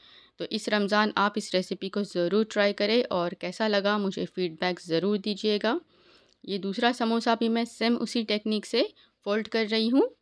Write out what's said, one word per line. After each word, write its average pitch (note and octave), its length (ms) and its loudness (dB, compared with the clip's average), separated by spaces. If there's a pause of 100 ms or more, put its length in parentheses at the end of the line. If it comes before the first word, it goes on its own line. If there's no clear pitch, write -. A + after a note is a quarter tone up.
(400)
तो F3 60 -4
इस - 220 -4
रमज़ान G#3 500 2
आप G#3 200 2
इस - 160 -4
रेसिपी F#3 340 -2
को G#3 160 -2
ज़रूर F3+ 420 2
ट्राई G3+ 280 2
करें G#3+ 280 2 (100)
और F3 240 0
कैसा F#3 320 -4
लगा G3+ 300 2
मुझे F#3+ 280 -2
फीडबैक F3+ 540 -4
ज़रूर F3+ 380 0
दीजिएगा। G#3+ 600 0 (680)
ये G3 160 -4
दूसरा G#3+ 340 0
समोसा A#3 400 0
भी A3+ 160 0
मैं A#3 160 0
सेम A#3+ 320 0
उसी A#3 260 -2
टेक्निक G#3+ 420 -2
से C#4 220 0 (380)
फोल्ड G#3+ 220 0
कर A3+ 180 0
रही A3 220 0
हूँ। C#4 200 4 (140)